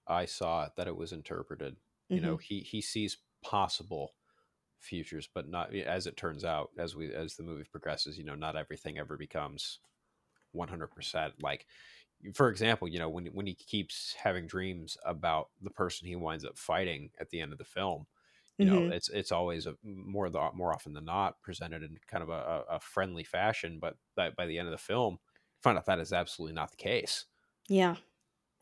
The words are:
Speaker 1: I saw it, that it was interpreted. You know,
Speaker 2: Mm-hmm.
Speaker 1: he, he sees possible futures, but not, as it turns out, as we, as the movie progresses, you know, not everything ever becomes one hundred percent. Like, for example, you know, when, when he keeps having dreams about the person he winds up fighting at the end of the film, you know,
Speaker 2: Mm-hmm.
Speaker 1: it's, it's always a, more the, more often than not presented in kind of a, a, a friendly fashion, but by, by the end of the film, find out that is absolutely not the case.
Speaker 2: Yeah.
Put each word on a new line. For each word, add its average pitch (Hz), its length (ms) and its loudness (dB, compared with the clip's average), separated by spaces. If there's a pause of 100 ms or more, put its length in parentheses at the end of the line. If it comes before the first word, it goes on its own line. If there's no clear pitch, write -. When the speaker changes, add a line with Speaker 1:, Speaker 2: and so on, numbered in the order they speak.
Speaker 1:
I 87 180 4
saw 82 400 0
it, 73 120 -6
that 90 120 0
it 85 80 -4
was 85 160 -6
interpreted. 76 640 -6 (340)
You 185 100 2
know, 165 160 2
Speaker 2:
Mm-hmm. - 0 -
Speaker 1:
he, 101 240 -6
he - 200 -4
sees - 380 -2 (240)
possible 90 720 0 (680)
futures, 80 520 -6
but 76 160 -4
not, 87 260 -4
as 90 320 0
it 82 100 -6
turns 80 280 -4
out, 78 340 0
as 85 180 -4
we, 76 180 -4
as 80 220 -6
the 85 80 -10
movie 78 260 -8
progresses, 76 480 -4
you 78 60 -10
know, 73 100 -6
not 78 220 -4
everything 78 420 -6
ever 76 180 -6
becomes 73 640 -6 (720)
one 85 160 -4
hundred 80 200 -6
percent. - 540 -4
Like, 71 240 -2 (680)
for 135 160 8
example, 107 380 4
you 85 100 -2
know, 82 120 2
when, 87 180 -4
when 98 180 -4
he 92 80 -2
keeps - 600 -2
having 90 320 2
dreams 92 580 -4
about 80 460 2 (100)
the 95 100 -6
person 90 380 -2
he 87 80 -4
winds 80 280 -2
up - 140 -10
fighting 82 520 0 (100)
at 80 100 -8
the 85 100 -2
end 76 120 -4
of 69 60 -10
the - 60 -12
film, 87 420 -2 (520)
you 202 80 10
know, 185 200 8
Speaker 2:
Mm-hmm. 175 40 2
Speaker 1:
it's, - 200 0
it's 101 220 0
always 85 340 2
a, 76 180 -4
more 98 460 -2
the, 82 240 2
more 87 200 2
often 76 200 -6
than 76 120 -8
not 92 360 2
presented 82 400 -6
in 80 160 -12 (100)
kind 90 140 -4
of 80 80 -4
a, 78 400 0
a, 82 60 2
a - 40 -4
friendly 90 440 0
fashion, 92 560 2
but 82 180 -4 (180)
by, 87 140 4
by 90 160 -2
the 82 120 0
end 87 100 -2
of 82 40 -4
the 80 60 -4
film, 104 400 2 (440)
find 107 160 6
out - 80 0
that 92 140 6
is 80 120 -2
absolutely 85 420 0
not 78 160 -2
the - 60 -20
case. - 500 0 (420)
Speaker 2:
Yeah. 185 280 8 (640)